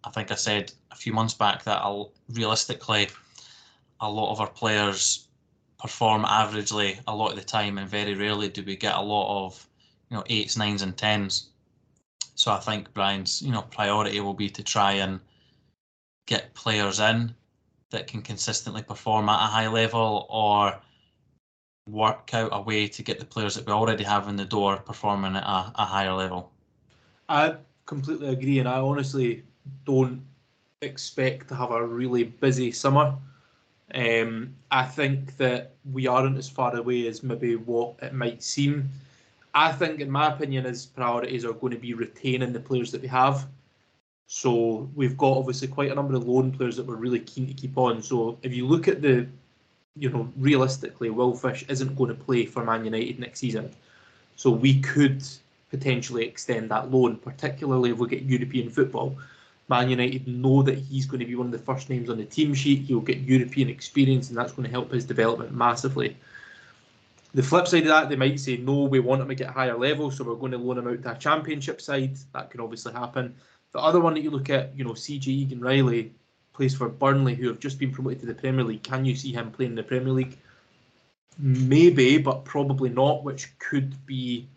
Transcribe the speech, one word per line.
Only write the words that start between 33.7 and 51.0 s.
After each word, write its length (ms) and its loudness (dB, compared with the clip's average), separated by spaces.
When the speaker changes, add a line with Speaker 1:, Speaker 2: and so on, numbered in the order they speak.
Speaker 2:
Um, 600 0
I 140 2
think 520 -2
that 360 0
we 160 -2
aren't 300 4
as 120 -8
far 260 -2
away 320 0
as 140 -8
maybe 340 -2
what 460 -2
it 120 -10
might 280 -4
seem. 480 0
I 180 4
think, 280 -2
in 100 -6
my 240 2
opinion, 320 -4
his 200 -8
priorities 600 -4
are 80 -4
going 200 -4
to 60 -8
be 140 -8
retaining 600 -2
the 60 -6
players 320 -4
that 100 -8
we 80 -10
have. 360 4
So 680 0
we've 220 0
got 200 4
obviously 300 -2
quite 240 -2
a 40 -4
number 200 -2
of 120 -2
loan 240 2
players 260 -4
that 100 -8
we're 80 -8
really 240 -2
keen 280 -6
to 60 -10
keep 240 -8
on. 240 2
So 400 -2
if 120 -8
you 120 -2
look 220 4
at 140 0
the, 260 4
you 140 -4
know, 180 -4
realistically, 760 2